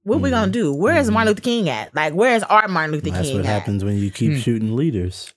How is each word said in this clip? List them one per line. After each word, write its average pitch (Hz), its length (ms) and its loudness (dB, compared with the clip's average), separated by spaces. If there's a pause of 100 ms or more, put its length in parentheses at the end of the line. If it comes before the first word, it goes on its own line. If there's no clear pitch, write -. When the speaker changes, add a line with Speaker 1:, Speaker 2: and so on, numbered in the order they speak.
Speaker 1:
What 233 180 0
we 269 100 0
gonna 226 140 2
Speaker 2:
Mm-hmm. 190 80 0
Speaker 1:
do? 190 200 0
Where 208 220 2
is 285 120 2
Speaker 2:
Mm-hmm. 208 60 2
Speaker 1:
Martin 220 180 4
Luther 208 100 -2
King 233 280 0
at? 107 240 -6
Like, 151 200 0
where 233 220 4
is 214 80 2
our 214 240 4
Martin 156 260 -2
Luther 156 180 -4
Speaker 2:
That's 90 160 -2
Speaker 1:
King 135 100 -2
Speaker 2:
what 95 80 -2
Speaker 1:
at? 104 140 0
Speaker 2:
happens 98 240 -2
when 101 140 0
you 101 120 0
keep 113 240 0
Speaker 3:
Hmm. 139 60 -2
Speaker 2:
shooting 110 360 0
leaders. 113 600 -2